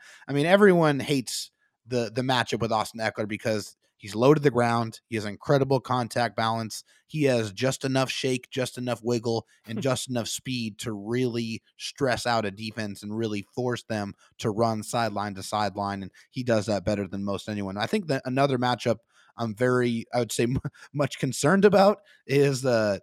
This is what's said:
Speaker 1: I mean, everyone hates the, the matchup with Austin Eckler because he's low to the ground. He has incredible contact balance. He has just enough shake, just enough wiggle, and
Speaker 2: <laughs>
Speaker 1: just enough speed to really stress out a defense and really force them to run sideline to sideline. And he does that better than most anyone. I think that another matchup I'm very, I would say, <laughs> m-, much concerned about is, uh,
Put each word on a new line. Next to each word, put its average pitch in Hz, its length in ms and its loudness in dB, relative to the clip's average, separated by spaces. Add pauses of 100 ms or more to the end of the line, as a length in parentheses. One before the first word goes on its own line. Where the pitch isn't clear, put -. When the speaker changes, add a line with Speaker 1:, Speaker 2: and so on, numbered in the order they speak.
(280)
Speaker 1:
I 135 60 -4
mean, 143 120 2
everyone 175 540 6
hates 131 500 -2 (380)
the, 117 260 -2
the 127 100 -2
matchup 127 360 0
with 113 140 0
Austin 107 260 -2
Eckler 110 280 -2
because 107 500 -4 (180)
he's 104 200 -12
low 127 180 8
to 151 80 2
the 143 100 4
ground. 117 560 0
He 113 80 -6
has 104 100 -2
incredible 135 540 0
contact 120 560 -2
balance. 113 480 -4 (240)
He 151 160 -4
has 117 280 2
just 123 320 -2
enough 131 260 0
shake, - 400 -4
just - 280 -6
enough 123 260 -6
wiggle, 113 420 -2 (220)
and 110 140 -6
Speaker 2:
<laughs> - 0 -
Speaker 1:
just 131 280 -2
enough 120 200 -4
speed 117 500 -8
to 117 140 -8
really 113 680 -4 (160)
stress - 480 -2
out 117 200 0
a 98 60 -4
defense 107 520 -8
and 104 140 -8
really 104 360 -2
force 123 300 -4
them 101 300 -6 (260)
to 117 100 -2
run 110 320 0
sideline 104 540 -4
to 92 80 -12
sideline. 101 600 -2
And 92 80 -12 (180)
he 131 120 -8
does 113 260 2
that 98 180 -2
better 101 220 0
than 98 180 -6
most 101 240 -4
anyone. 101 280 -6
I 107 80 -2
think 196 220 -2
that 139 180 0
another 135 320 2
matchup 123 400 0 (400)
I'm 113 180 -2
very, 123 580 2
I 123 60 0
would 113 120 -2
say, 127 120 0
<laughs> - 0 -
m-, 123 180 0 (320)
much 143 260 -2
concerned 160 460 4
about 196 340 6 (260)
is, 135 400 2
uh, 107 380 2